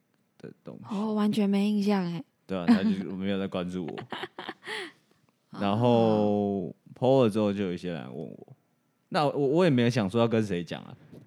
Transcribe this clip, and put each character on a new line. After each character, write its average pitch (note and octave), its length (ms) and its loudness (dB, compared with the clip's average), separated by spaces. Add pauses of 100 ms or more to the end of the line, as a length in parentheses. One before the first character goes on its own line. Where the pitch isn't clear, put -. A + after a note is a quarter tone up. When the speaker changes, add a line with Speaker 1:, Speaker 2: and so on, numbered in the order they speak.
(380)
Speaker 1:
的 - 160 -16 (100)
东 - 140 -14
西。 A#2+ 180 -10
Speaker 2:
哦， G#3+ 200 -2
完 G#3 160 2
全 G3+ 180 2
没 G3+ 180 2
印 G#3 140 0
象 G3 240 2
欸。 E3+ 180 -6 (220)
Speaker 1:
对 F#2+ 100 -6
啊， F2 120 -4
他 G#3+ 160 4
就 G2 320 -2
没 F#2+ 140 -4
有 G2 100 0
在 F#2+ 80 -2
关 F2+ 200 -4
注 F2+ 180 -6
我。 - 100 -8 (1600)
Speaker 2:
<laughs> - 60 -12
Speaker 1:
然 G2+ 180 0
后 A#2+ 120 2
Speaker 2:
哦。 G#2 840 2 (220)
Speaker 1:
PO C3 280 4
了 A2 60 4
之 G2+ 80 -2
后， G#2 160 2
就 G2+ 100 -4
有 F2+ 100 -4
一 F2 40 -6
些 F2 140 -6
人 D#2 100 -8
来 B1 60 -14
问 B1+ 100 -14
我。 - 380 -14 (540)
那 D#3+ 160 0
我， C#3 60 2
我 D3 320 2
也 F3 60 6
没 B2 140 4
有 A#2+ 60 4
想 A2 200 0
说 A#2 100 0
要 A#2 80 4
跟 A2+ 160 2
谁 F2+ 200 -4
讲 D2+ 180 -10
啊。 - 160 -18 (300)